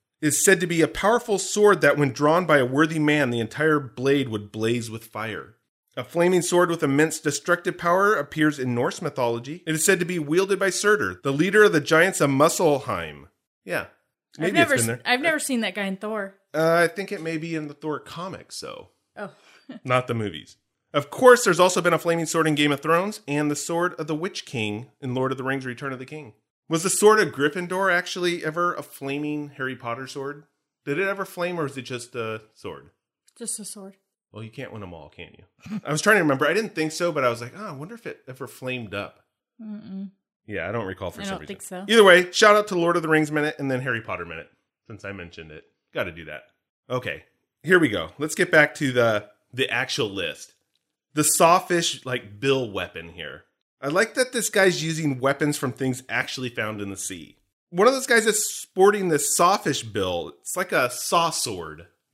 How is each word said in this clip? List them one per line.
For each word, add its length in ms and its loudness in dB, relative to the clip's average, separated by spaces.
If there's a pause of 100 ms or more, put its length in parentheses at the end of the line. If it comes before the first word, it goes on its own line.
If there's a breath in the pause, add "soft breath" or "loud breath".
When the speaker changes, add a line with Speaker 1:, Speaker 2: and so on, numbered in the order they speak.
(200)
Speaker 1:
is 240 0
said 160 6
to 80 -2
be 140 0
a 60 2
powerful 480 0
sword 440 4
that 180 4
when 140 2
drawn 340 2
by 120 4
a 60 4
worthy 360 2
man, 300 2
the 100 -2
entire 400 0
blade 480 0
would 240 -8
blaze 360 -2
with 180 -12
fire. 500 -10 (400)
A 80 -8
flaming 380 2
sword 280 4
with 140 -2
immense 340 2
destructive 580 -2
power 380 2
appears 460 0
in 140 -2
Norse 280 -2
mythology. 640 -4
It 80 -2
is 100 -2
said 140 4
to 80 0
be 140 -4
wielded 400 0
by 100 2
Surtur, 540 0
the 80 0
leader 320 6
of 80 6
the 80 4
giants 400 2
of 100 4
Muspelheim. 960 0 (380)
Yeah. 220 -6 (520)
Maybe 100 -2
Speaker 2:
I've 60 -2
never 200 4
Speaker 1:
it's 120 0
been 80 -2
Speaker 2:
s-, 80 -12
Speaker 1:
there. 100 -2
Speaker 2:
I've 80 0
never 180 0
seen 220 -2
that 140 -4
guy 100 -4
in 140 -6
Thor. 380 -8 (180)
Speaker 1:
Uh, 180 2
I 160 4
think 240 -6
it 80 -8
may 160 -6
be 180 -6
in 140 -6
the 60 -14
Thor 260 -6
comics, 560 -14
so. 320 -14 (280)
Speaker 2:
Oh. 160 -14 (260 soft breath)
<laughs> 260 -20
Speaker 1:
Not 220 0
the 80 -4
movies. 420 -8 (380)
Of 160 -2
course, 340 6
there's 160 2
also 220 4
been 100 2
a 60 0
flaming 280 -2
sword 200 0
in 80 2
Game 180 2
of 80 -4
Thrones 480 0
and 220 0
the 60 -2
sword 380 -2
of 120 -8
the 80 -4
Witch 320 -8
King 440 -6 (120)
in 120 -6
Lord 180 0
of 60 -6
the 60 -8
Rings, 220 -4
Return 260 -8
of 60 -10
the 80 -16
King. 260 -18 (380)
Was 120 0
the 80 0
sword 300 6
of 140 0
Gryffindor 580 -2
actually 500 -2
ever 320 -2
a 80 -10
flaming 760 -8
Harry 200 -6
Potter 300 -8
sword? 380 -12 (420)
Did 120 -2
it 100 0
ever 180 -4
flame, 340 -4
or 40 0
was 120 -6
it 60 -10
just 320 -12
a 260 -6 (140)
sword? 340 -16 (480)
Speaker 2:
Just 240 -10
a 60 -16
sword. 300 -18 (360)
Speaker 1:
Well, 100 -16
you 80 -16
can't 220 -14
win 100 -14
'em 120 -14
all, 160 -18
can 260 -20
you? 480 -14
I 80 -4
was 80 -2
trying 160 4
to 60 2
remember. 240 2
I 80 0
didn't 200 -2
think 180 -2
so, 200 -2
but 120 -2
I 40 4
was 140 -2
like, 120 -14
"Oh, 120 -14
I 60 -12
wonder 220 -14
if 120 -18
it 200 -14
ever 200 -14
flamed 480 -10
up." 320 -10 (340)
Speaker 2:
Mm-mm. 500 -12 (360)
Speaker 1:
Yeah, 220 -6
I 40 -6
don't 140 -6
recall 240 -8
for 100 -16
Speaker 2:
I 40 -10
Speaker 1:
some 80 -6
Speaker 2:
don't 100 -10
Speaker 1:
reason. 140 -14
Speaker 2:
think 60 -20
so. 260 -14
Speaker 1:
Either 160 8
way, 280 8
shout 240 6
out 120 2
to 60 -4
Lord 220 2
of 60 0
the 60 -6
Rings 220 2
Minute 280 -2
and 120 -4
then 120 -2
Harry 180 -4
Potter 240 -10
Minute, 240 -14 (380)
since 180 -18
I 80 -10
mentioned 400 -16
it. 120 -20 (280)
Gotta 200 -6
do 120 -18
that. 200 -16 (440)
Okay, 360 -8 (380)
here 160 4
we 120 4
go. 280 -4
Let's 160 -6
get 160 0
back 260 4
to 160 -2
the, 360 2 (240)
the 180 -4
actual 380 -4
list. 460 -8 (600)
The 100 0
sawfish, 840 2
like, 340 -8
bill 320 0
weapon 380 -8
here. 340 -14 (380)
I 60 -4
like 260 0
that 180 -2
this 160 -4
guy's 340 4
using 380 -2
weapons 380 0
from 140 -4
things 360 -4
actually 400 -4
found 320 -6
in 80 -8
the 80 -10
sea. 400 -12 (340)
One 160 4
of 60 6
those 140 -4
guys 200 4
is 240 0 (120)
sporting 480 4
this 260 0
sawfish 460 2
bill. 580 -4
It's 160 -10
like 160 -6
a 180 2
saw 400 0
sword. 580 -8 (240)